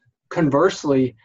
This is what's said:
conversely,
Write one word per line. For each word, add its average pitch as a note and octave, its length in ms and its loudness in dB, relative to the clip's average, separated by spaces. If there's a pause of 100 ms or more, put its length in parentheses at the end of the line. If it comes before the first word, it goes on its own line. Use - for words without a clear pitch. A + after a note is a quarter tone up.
(300)
conversely, C#3+ 960 0